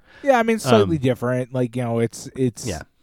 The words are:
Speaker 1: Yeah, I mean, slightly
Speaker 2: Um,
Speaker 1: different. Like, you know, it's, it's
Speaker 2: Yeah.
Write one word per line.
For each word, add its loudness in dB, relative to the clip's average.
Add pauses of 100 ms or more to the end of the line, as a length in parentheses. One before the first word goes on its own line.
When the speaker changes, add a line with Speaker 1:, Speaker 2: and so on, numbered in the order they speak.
(220)
Speaker 1:
Yeah, 4
I 2
mean, 0
slightly 4
Speaker 2:
Um, -4
Speaker 1:
different. -2
Like, -2
you -2
know, -2
it's, -4 (100)
it's -2
Speaker 2:
Yeah. -6 (200)